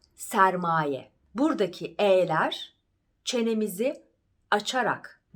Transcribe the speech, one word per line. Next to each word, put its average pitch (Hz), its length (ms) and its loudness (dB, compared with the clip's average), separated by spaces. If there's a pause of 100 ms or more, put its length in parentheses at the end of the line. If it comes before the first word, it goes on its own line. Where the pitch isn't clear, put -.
(140)
sermaye. 170 1000 0 (220)
Buradaki 208 640 -2
E'ler 185 760 2 (500)
çenemizi 226 800 -2 (480)
açarak 208 720 -4 (120)